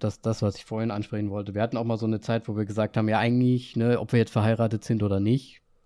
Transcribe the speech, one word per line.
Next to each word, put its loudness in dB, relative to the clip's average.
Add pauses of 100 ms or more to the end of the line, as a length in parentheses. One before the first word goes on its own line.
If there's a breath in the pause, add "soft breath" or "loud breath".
das, -4
das, -2
was 0
ich -18
vorhin -4
ansprechen -4
wollte, -8
wir 0
hatten -2
auch -2
mal 0
so -2
eine 0
Zeit, -2
wo -4
wir -2
gesagt -2
haben, 2
ja 2
eigentlich, 2
ne, 2
ob -8
wir 4
jetzt 2
verheiratet 2
sind 0
oder 2
nicht, 0 (240)